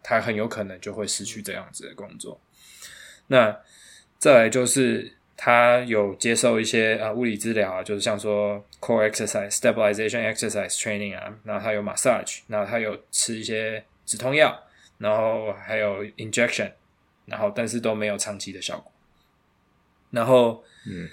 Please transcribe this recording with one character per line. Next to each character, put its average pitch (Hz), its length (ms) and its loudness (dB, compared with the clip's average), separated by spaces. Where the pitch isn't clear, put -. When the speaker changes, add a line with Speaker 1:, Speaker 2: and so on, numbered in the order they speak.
Speaker 1:
他 113 180 0
很 113 140 -4
有 107 140 -2
可 110 160 -6
能 92 160 -14
就 101 120 -10
会 101 140 -6
失 - 180 -6
去 110 160 -12
这 98 120 -10
样 90 200 -10
子 - 160 -14
的 - 60 -18
工 - 240 -18
作。 - 220 -16
那 113 320 4
再 147 160 6
来 113 140 8
就 123 180 2
是 117 460 0
他 120 460 6
有 104 340 0
接 117 180 0
受 113 240 4
一 110 60 0
些， 110 360 2
呃， 110 140 -4
物 123 100 -2
理 107 140 -2
治 113 140 -4
疗 98 220 0
啊， 92 60 -6
就 104 140 -6
是 101 60 -6
像 104 180 0
说 104 480 -2
core 107 280 2
exercise、 104 440 -4
stabilization 110 840 0
exercise 101 420 -4
training 101 400 -6
啊， - 160 -12
然 104 120 -6
后 101 80 -6
他 110 80 -2
有 104 80 -2
massage， - 680 -2
然 107 120 -2
后 98 80 -4
他 117 120 -4
有 107 200 -6
吃 - 240 -2
一 110 80 -10
些 110 400 -6
止 - 140 -4
痛 131 160 -2
药， 151 300 4
然 107 180 2
后 110 360 -2
还 110 240 -6
有 101 280 -2
injection， 110 560 -2
然 107 120 -8
后 104 160 0
但 117 140 -2
是 117 100 -4
都 113 160 0
没 107 140 -2
有 101 100 -4
长 104 180 -6
期 98 160 -12
的 90 80 -14
效 - 200 -8
果。 - 100 -20
然 117 160 0
后 120 380 4
Speaker 2:
嗯。 87 260 -10